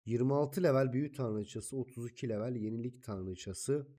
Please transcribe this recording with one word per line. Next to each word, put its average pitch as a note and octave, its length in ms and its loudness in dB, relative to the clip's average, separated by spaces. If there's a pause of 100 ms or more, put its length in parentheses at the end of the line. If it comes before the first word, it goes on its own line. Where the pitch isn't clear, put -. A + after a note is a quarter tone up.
Yirmi A#2 280 4
altı D3 300 2
level C3+ 300 6
büyü C#3+ 180 0
tanrıçası, A2 680 -4
otuz A#2+ 340 -6
iki B2 180 -6
level A2+ 260 -2
yenilik A#2 480 -4
tanrıçası. G2 840 -2 (120)